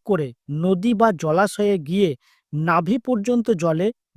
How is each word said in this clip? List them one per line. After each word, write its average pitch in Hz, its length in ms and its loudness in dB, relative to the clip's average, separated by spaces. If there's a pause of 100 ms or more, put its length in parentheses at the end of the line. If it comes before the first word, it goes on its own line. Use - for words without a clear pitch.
করে 156 280 -2 (180)
নদী 180 440 0
বা 220 180 4
জলাশয়ে 190 680 0
গিয়ে 175 320 0 (420)
নাভি 165 460 0
পর্যন্ত 240 520 -2
জলে 170 380 0 (280)